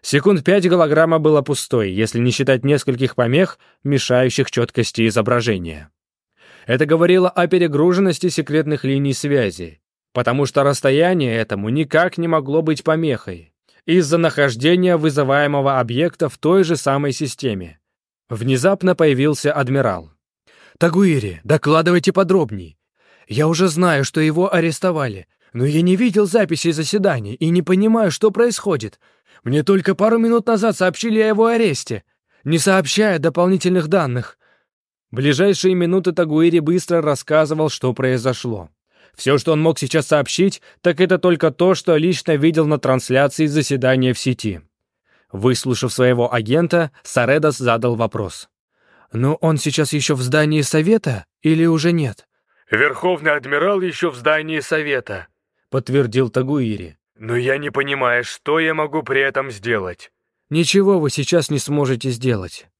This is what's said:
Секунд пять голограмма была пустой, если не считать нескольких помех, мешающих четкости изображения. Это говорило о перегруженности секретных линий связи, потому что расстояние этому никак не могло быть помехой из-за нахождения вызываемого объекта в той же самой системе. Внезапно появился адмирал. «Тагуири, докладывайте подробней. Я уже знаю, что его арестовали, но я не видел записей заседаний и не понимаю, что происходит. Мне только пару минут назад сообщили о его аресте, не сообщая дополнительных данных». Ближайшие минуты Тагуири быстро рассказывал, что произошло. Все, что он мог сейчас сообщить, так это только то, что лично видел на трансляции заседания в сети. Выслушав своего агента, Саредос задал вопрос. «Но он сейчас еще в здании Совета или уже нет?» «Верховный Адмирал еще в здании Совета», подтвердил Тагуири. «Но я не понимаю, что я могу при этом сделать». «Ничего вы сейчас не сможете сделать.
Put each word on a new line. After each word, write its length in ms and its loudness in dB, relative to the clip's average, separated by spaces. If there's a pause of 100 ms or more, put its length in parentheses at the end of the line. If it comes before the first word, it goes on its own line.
Секунд 420 0
пять 240 2
голограмма 520 4
была 220 4
пустой, 500 -2
если 280 -2
не 120 2
считать 320 0
нескольких 520 0
помех, 440 0 (240)
мешающих 680 0
четкости 580 -2
изображения. 840 -2 (760)
Это 200 0
говорило 440 4
о 180 0
перегруженности 800 2
секретных 540 -2
линий 300 0
связи, 680 -4 (320)
потому 320 0
что 180 0
расстояние 720 2
этому 340 -4
никак 480 0
не 100 -4
могло 340 0
быть 220 -2
помехой 680 -4 (320)
из-за 320 2
нахождения 760 2
вызываемого 840 0
объекта 500 -2
в 80 -12
той 260 2
же 120 0
самой 380 -2
системе. 680 -6 (500)
Внезапно 680 0
появился 560 2
адмирал. 600 -2 (680)
«Тагуири, 680 0
докладывайте 680 2
подробней. 680 -2 (500)
Я 200 0
уже 200 2
знаю, 360 2
что 160 -4
его 340 0
арестовали, 720 -2 (260)
но 120 -2
я 160 0
не 140 4
видел 300 2
записей 460 0
заседаний 640 -2
и 160 -2
не 120 2
понимаю, 500 2
что 200 2
происходит. 680 -2 (440)
Мне 200 0
только 320 2
пару 220 2
минут 300 2
назад 300 0
сообщили 420 0
о 80 2
его 200 2
аресте, 560 -2 (400)
не 140 0
сообщая 600 2
дополнительных 680 0
данных». 500 -2 (760)
Ближайшие 640 2
минуты 380 0
Тагуири 460 2
быстро 420 0
рассказывал, 680 0
что 240 -4
произошло. 760 -4 (440)
Все, 240 0
что 140 -2
он 100 2
мог 160 2
сейчас 300 -2
сообщить, 540 0 (180)
так 220 0
это 160 2
только 340 2
то, 240 2
что 220 0
лично 400 0
видел 280 2
на 140 0
трансляции 640 0
заседания 680 0
в 60 -6
сети. 420 -4 (680)
Выслушав 600 -2
своего 420 2
агента, 580 0 (120)
Саредос 540 0
задал 380 0
вопрос. 520 -6 (640)
«Но 240 -2
он 220 0
сейчас 340 -2
еще 240 -2
в 60 -4
здании 400 2
Совета 640 0 (160)
или 240 2
уже 260 2
нет?» 340 -4 (440)
«Верховный 640 0
Адмирал 460 -2
еще 300 -2
в 40 -14
здании 460 0
Совета», 640 -6 (440)
подтвердил 580 0
Тагуири. 680 -4 (200)
«Но 180 -6
я 220 0
не 140 -8
понимаю, 520 -2
что 360 -4
я 160 -2
могу 260 -4
при 200 -2
этом 280 -2
сделать». 640 -6 (380)
«Ничего 500 2
вы 100 0
сейчас 400 -2
не 100 -2
сможете 500 -2
сделать. 580 -4 (120)